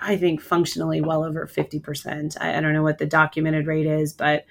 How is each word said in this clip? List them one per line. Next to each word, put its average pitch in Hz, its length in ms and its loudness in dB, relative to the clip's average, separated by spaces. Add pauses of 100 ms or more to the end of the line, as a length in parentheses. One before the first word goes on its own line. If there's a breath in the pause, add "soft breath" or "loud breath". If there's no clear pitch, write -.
I 202 120 0
think, 170 240 2
functionally 160 600 0
well 156 220 2
over 160 240 -4
fifty 147 320 -4
percent. 151 600 -8
I, 165 160 -2
I 151 40 0
don't 156 120 2
know 156 100 4
what 156 160 2
the 151 80 -2
documented 156 600 2
rate 156 180 0
is, 156 260 0
but 151 380 0